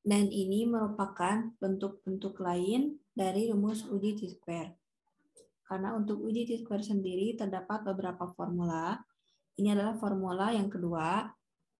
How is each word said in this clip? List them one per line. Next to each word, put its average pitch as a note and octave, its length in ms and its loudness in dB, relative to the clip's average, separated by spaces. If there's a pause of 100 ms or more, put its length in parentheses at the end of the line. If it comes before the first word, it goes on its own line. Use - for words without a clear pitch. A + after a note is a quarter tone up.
Dan G3+ 240 6
ini G#3 400 2
merupakan G#3 880 0
bentuk-bentuk F#3+ 800 -2
lain F#3+ 720 2
dari G3+ 400 2
rumus G#3+ 400 2
uji G3+ 240 0
Chi-square. E3+ 600 -8 (920)
Karena F#3+ 320 -4
untuk G#3 240 0
uji A3+ 240 0
T A#3 160 -2
square G#3 240 -4
sendiri G3 480 0
terdapat G#3 480 -4
beberapa F#3 560 -4
formula. F3 640 0 (560)
Ini G#3 160 4
adalah G#3+ 240 2
formula F#3+ 560 0
yang G3+ 160 2
kedua, F3 560 0 (540)